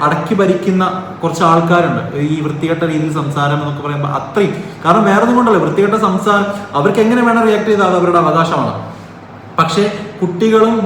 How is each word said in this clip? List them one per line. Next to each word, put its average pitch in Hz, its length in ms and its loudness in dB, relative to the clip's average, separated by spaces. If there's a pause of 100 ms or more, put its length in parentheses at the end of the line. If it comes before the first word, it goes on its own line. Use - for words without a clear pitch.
അടക്കി 165 340 -2
ഭരിക്കുന്ന 185 440 2 (380)
കുറച്ച് 165 300 -2
ആൾക്കാരുണ്ട്. 170 500 2 (300)
ഈ 156 40 2 (100)
വൃത്തികെട്ട 165 460 -2
രീതിയിൽ 156 280 -2
സംസാരം 143 420 -2
എന്നൊക്കെ 143 240 -6
പറയുമ്പോൾ 143 320 -4
അത്രയും, 196 360 0 (300)
കാരണം 214 260 4
വേറെ 208 160 4
ഒന്നും 240 120 4
കൊണ്ടല്ല, 226 260 4
വൃത്തികെട്ട 196 340 2 (100)
സംസാരം 202 380 0 (320)
അവർക്ക് 196 280 2
എങ്ങനെ 240 220 2
വേണം 233 200 2
റിയാക്ട് 214 240 2
ചെയ്താൽ 202 200 2
അത് 185 100 2
അവരുടെ 170 220 2
അവകാശമാണ്. 160 500 0 (880)
പക്ഷേ 202 240 0 (380)
കുട്ടികളും 220 520 2 (120)